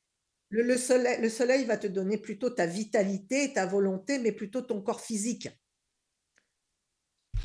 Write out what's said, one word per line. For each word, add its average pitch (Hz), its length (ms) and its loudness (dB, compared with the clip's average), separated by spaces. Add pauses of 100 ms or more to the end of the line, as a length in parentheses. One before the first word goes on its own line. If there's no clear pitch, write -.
(500)
Le, 220 120 0
le 247 160 4
soleil, 247 420 2
le 226 80 2
soleil 254 380 2
va 220 100 2
te 208 100 -4
donner 190 300 -2
plutôt 220 340 -4
ta 180 160 0
vitalité, 208 840 0
ta 190 140 0
volonté, 196 520 0
mais 226 140 2
plutôt 220 300 -6
ton 220 180 -4
corps 208 200 -4
physique. 220 480 -6 (2000)